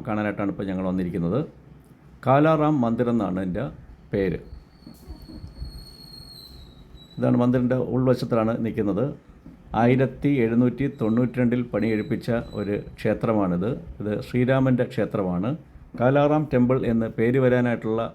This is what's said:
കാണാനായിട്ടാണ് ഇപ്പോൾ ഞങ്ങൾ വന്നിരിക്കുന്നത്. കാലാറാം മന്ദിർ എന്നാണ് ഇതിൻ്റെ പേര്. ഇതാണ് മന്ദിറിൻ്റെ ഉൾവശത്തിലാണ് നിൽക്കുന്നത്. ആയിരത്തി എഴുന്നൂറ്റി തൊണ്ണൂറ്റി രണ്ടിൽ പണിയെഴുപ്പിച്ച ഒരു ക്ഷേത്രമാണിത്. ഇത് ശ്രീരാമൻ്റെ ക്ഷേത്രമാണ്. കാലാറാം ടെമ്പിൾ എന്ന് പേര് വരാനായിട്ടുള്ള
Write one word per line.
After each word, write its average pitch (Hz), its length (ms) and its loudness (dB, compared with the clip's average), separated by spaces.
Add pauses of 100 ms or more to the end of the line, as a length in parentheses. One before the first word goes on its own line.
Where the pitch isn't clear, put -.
കാണാനായിട്ടാണ് 104 480 -2
ഇപ്പോൾ 104 160 -6
ഞങ്ങൾ 92 200 -4
വന്നിരിക്കുന്നത്. 92 500 -2 (840)
കാലാറാം 151 580 4
മന്ദിർ 117 300 0
എന്നാണ് 92 260 -2
ഇതിൻ്റെ 95 240 -4 (480)
പേര്. 98 260 0 (2750)
ഇതാണ് 123 240 2
മന്ദിറിൻ്റെ 123 360 2 (160)
ഉൾവശത്തിലാണ് 120 580 2 (120)
നിൽക്കുന്നത്. 104 400 0 (760)
ആയിരത്തി 131 480 2 (140)
എഴുന്നൂറ്റി 120 400 2 (160)
തൊണ്ണൂറ്റി 117 400 0
രണ്ടിൽ 123 220 2 (100)
പണിയെഴുപ്പിച്ച 113 580 -2 (280)
ഒരു 101 160 -2 (220)
ക്ഷേത്രമാണിത്. 101 760 0 (300)
ഇത് 104 120 -4 (140)
ശ്രീരാമൻ്റെ 127 680 2
ക്ഷേത്രമാണ്. 95 580 -2 (500)
കാലാറാം 143 420 4 (100)
ടെമ്പിൾ 127 260 4 (140)
എന്ന് 113 140 0 (120)
പേര് 120 260 4
വരാനായിട്ടുള്ള 117 560 2 (140)